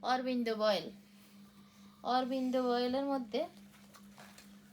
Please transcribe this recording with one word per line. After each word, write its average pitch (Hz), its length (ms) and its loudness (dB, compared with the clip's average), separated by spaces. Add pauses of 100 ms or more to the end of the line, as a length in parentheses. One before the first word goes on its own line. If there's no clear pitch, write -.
(120)
অরবিন্দ 254 360 0 (140)
বয়েল। 208 260 2 (1300)
অরবিন্দ 254 400 0 (140)
বয়েলের 247 460 2
মধ্যে 247 280 -2 (1300)